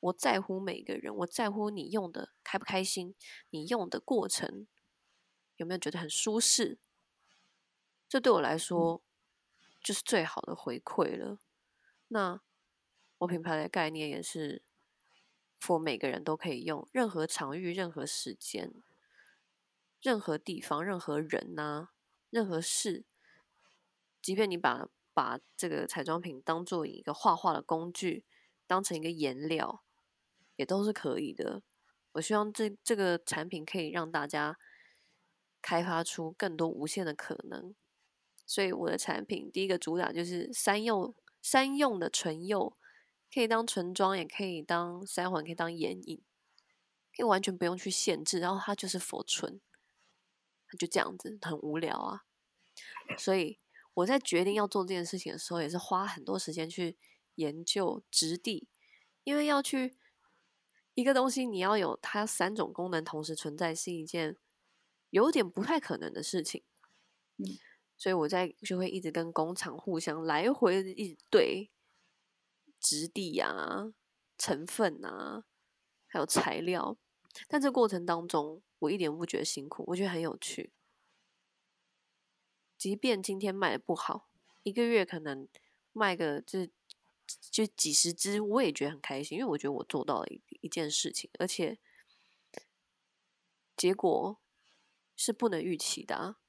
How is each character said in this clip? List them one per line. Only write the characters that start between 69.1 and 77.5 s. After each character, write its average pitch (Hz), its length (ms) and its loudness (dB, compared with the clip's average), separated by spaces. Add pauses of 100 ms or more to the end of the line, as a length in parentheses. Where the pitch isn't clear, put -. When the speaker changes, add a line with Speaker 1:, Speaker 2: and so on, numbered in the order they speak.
Speaker 1:
跟 165 180 -2
工 165 240 0
厂 156 220 -4
互 165 240 -2
相 165 220 -4
来 160 280 4
回 196 320 6 (120)
一 208 200 -4
直 - 40 -20 (100)
对 196 420 6 (1120)
质 151 260 0
地 185 320 -4
啊、 202 540 -2 (460)
成 180 280 -2
分 175 380 0
啊， 98 400 -8 (600)
还 - 120 -4
有 147 60 4
材 - 360 2
料。 170 360 -2 (500)
但 302 140 2